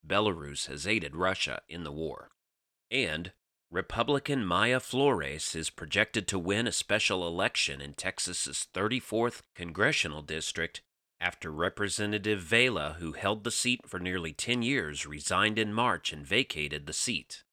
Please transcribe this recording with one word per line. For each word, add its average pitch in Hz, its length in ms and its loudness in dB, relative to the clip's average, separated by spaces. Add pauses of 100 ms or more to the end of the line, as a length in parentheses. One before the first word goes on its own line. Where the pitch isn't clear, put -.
Belarus 80 600 0
has 73 180 -8
aided 90 300 0
Russia 90 540 0
in 85 160 -8
the 73 80 -6
war. 73 400 -6 (580)
And 87 400 -2 (400)
Republican 127 720 0
Maya 107 360 4
Flores 104 760 2
is 80 160 -4
projected 95 560 0
to 95 140 0
win 101 260 2
a 107 60 0
special 101 520 2
election 85 560 0
in 71 140 -10
Texas's - 720 -4 (100)
thirty-fourth 113 720 0 (100)
congressional 85 680 0
district 80 580 -4 (400)
after 85 320 -2
Representative 104 880 0
Vela, 85 580 2
who 80 140 -4
held 101 320 -2
the 113 80 -2
seat 123 340 0
for 92 140 -6
nearly 87 320 -2
ten 120 300 0
years, 92 440 -2
resigned 95 540 2
in 104 120 0
March 113 400 0
and 73 140 -12
vacated 76 600 -2
the 76 60 -8
seat. - 600 -4